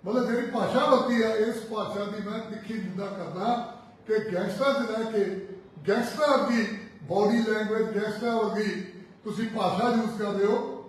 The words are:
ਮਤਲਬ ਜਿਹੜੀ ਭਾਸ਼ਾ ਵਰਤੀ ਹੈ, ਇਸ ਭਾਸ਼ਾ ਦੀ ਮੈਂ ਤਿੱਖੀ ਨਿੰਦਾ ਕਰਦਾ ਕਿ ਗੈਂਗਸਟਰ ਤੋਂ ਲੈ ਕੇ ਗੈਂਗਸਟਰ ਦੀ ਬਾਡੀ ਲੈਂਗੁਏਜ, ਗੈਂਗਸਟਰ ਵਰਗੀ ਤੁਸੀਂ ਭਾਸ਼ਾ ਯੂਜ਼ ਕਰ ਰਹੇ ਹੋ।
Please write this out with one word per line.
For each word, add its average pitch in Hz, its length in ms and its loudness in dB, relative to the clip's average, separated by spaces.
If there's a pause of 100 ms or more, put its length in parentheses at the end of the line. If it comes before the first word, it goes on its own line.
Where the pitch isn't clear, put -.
ਮਤਲਬ 233 200 2
ਜਿਹੜੀ 233 240 -2
ਭਾਸ਼ਾ 254 360 2
ਵਰਤੀ 247 360 4
ਹੈ, 220 140 2
ਇਸ 233 340 0
ਭਾਸ਼ਾ 202 340 -4
ਦੀ 202 240 -6
ਮੈਂ 185 100 -6 (120)
ਤਿੱਖੀ 226 240 -8
ਨਿੰਦਾ 185 320 -6
ਕਰਦਾ 190 480 -2 (520)
ਕਿ 214 120 2 (140)
ਗੈਂਗਸਟਰ 202 400 2
ਤੋਂ 226 260 0
ਲੈ 220 120 -2
ਕੇ 208 140 2 (640)
ਗੈਂਗਸਟਰ 240 600 2
ਦੀ 226 180 2 (440)
ਬਾਡੀ 208 320 4
ਲੈਂਗੁਏਜ, 214 520 0
ਗੈਂਗਸਟਰ 214 360 -2
ਵਰਗੀ 208 400 0 (540)
ਤੁਸੀਂ 214 320 -4
ਭਾਸ਼ਾ 190 340 2
ਯੂਜ਼ 220 320 0
ਕਰ 202 100 -2
ਰਹੇ 196 140 2
ਹੋ। - 420 0